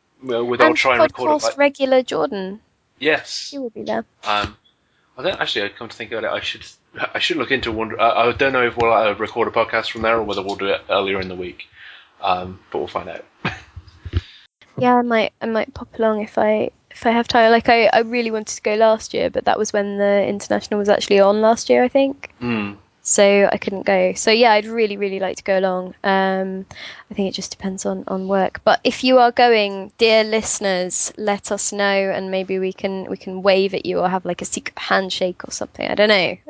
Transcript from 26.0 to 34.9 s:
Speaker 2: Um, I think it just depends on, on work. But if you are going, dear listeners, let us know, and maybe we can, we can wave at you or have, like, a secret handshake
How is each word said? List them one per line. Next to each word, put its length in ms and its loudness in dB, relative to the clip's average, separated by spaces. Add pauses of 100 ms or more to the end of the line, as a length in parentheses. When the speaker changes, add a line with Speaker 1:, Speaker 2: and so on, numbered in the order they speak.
Speaker 2:
Um, 600 0 (460)
I 40 -16
think 140 -2
it 60 -6
just 160 -10
depends 340 -8
on, 240 -4
on 200 -6
work. 360 0
But 180 4
if 220 -2
you 140 6
are 120 6
going, 680 2
dear 260 6
listeners, 920 -2
let 340 -4
us 200 -4
know, 120 -2
and 460 0
maybe 280 -4
we 140 -4
can, 380 -6
we 80 -8
can 240 -10
wave 320 4
at 100 -6
you 160 -2
or 80 2
have, 160 -4
like, 160 -6
a 60 -8
secret 320 -10
handshake 680 -2